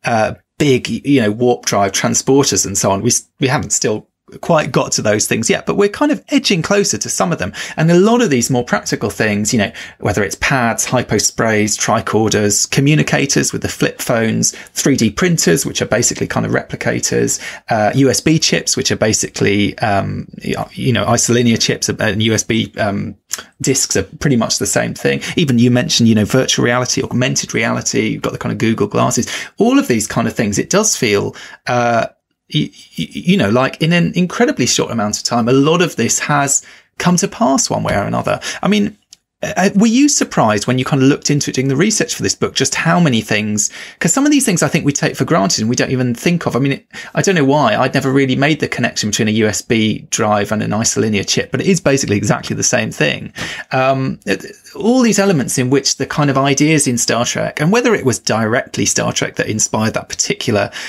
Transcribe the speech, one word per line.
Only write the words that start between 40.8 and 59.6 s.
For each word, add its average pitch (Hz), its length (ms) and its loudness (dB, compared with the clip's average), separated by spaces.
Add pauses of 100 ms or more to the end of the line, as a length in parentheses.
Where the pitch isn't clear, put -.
you 127 40 -2
kind 139 160 0
of 131 80 6
looked - 220 2
into 147 180 0
it 135 60 -6
doing 135 140 0
the 135 80 0
research - 360 0
for - 120 -6
this 98 100 -2
book, - 220 -4
just - 180 0
how 170 240 2
many 135 220 4
things, 107 500 -2 (300)
'cause 175 120 0
some 269 140 2
of 302 60 4
these 285 120 4
things 180 200 2
I 220 40 2
think 160 160 0
we 143 80 2
take - 220 -2
for 143 100 -2
granted 170 360 2
and 110 100 0
we 127 60 -2
don't 131 160 0
even 127 200 0
think 175 320 -2
of. 160 120 -2
I - 20 0
mean, 139 140 2
it, - 140 -10 (280)
I 156 80 0
don't 190 140 2
know 147 80 2
why, 135 320 4
I'd 131 180 0
never 135 160 0
really 135 240 2
made 147 240 2
the - 80 -2
connection - 440 -4
between 110 180 0
a 107 40 2
U 110 140 2
S 107 160 -2
B 110 480 0
drive 104 400 0
and 107 100 -2
an 110 120 -2
isolinear 107 520 0
chip, - 280 -2
but 127 80 -2
it 160 80 0
is 190 120 4
basically 139 360 2
exactly 110 400 -2
the - 80 -2
same 113 260 0
thing. - 420 -4 (380)
Um, 135 560 0
it, - 180 -4 (300)
all 247 280 2
these 220 180 4
elements 190 360 0
in 127 140 0
which - 280 2
the 127 80 -4
kind 147 240 0
of 131 60 0
ideas 143 520 2
in 120 100 0
Star 117 260 0
Trek, - 360 -4
and 156 100 0
whether 233 240 2
it - 100 -2
was 120 140 0
directly 113 680 -2
Star 113 260 -2
Trek - 240 -6
that - 100 -2
inspired 110 480 -2